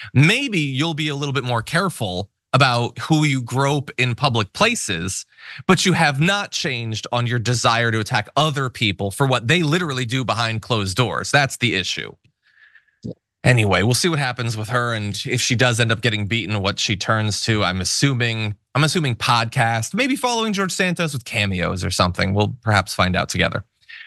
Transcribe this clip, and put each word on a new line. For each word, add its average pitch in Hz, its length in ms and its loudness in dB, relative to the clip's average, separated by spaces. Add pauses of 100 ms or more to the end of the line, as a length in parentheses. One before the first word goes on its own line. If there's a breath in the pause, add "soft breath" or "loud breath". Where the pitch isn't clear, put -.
(120)
Maybe 208 480 2
you'll 143 320 -2
be 151 160 -4
a 147 80 -4
little 143 160 -4
bit 131 120 -2
more 120 180 -2
careful 107 680 -2 (260)
about 123 440 2
who 156 260 2
you 135 160 2
grope 135 560 0
in 123 180 0
public 113 380 0
places, 104 720 -2 (420 loud breath)
but 180 200 4
you 175 80 4
have 147 260 2
not 196 320 0
changed 117 580 -4
on 120 160 0
your 120 120 0
desire 117 520 2
to 110 80 0
attack 107 380 -2
other 143 320 0
people 101 420 -2
for 139 160 0
what 123 220 0
they 175 140 4
literally 147 420 0
do 113 180 -2
behind 110 380 -2
closed 101 340 -2
doors. 92 360 0
That's 139 260 4
the 110 200 0
issue. 65 360 -4 (1300 soft breath)
Anyway, 107 380 4
we'll 117 120 2
see 185 140 2
what 156 120 0
happens 120 360 -4
with 104 120 -8
her, 120 260 -2
and 104 320 -6
if 120 140 -2
she - 160 0
does 120 240 4
end 117 100 2
up 113 100 0
getting 107 280 0
beaten, 107 340 -2
what 98 160 -2
she - 160 -2
turns 107 460 0
to. 107 240 0
I'm 90 160 0
assuming, 113 760 0 (220)
I'm 143 80 4
assuming 147 320 0
podcast, 117 800 0
maybe 254 200 0
following 226 380 0
George 190 180 -2
Santos 175 420 0
with 131 120 -6
cameos 92 600 -2
or 95 60 -2
something. 95 440 0
We'll 104 280 0
perhaps 104 320 2
find 92 220 0
out 87 120 0
together. - 360 -2 (420 loud breath)